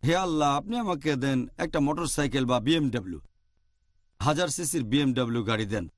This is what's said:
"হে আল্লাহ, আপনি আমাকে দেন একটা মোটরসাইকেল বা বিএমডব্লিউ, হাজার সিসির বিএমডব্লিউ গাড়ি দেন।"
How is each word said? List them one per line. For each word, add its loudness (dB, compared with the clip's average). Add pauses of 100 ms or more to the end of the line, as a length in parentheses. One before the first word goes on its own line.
"হে 4
আল্লাহ, 2
আপনি -4
আমাকে -2
দেন 0 (100)
একটা -2
মোটরসাইকেল 0
বা 2
বিএমডব্লিউ, 0 (1000)
হাজার 2
সিসির -2
বিএমডব্লিউ 2
গাড়ি 0
দেন।" -4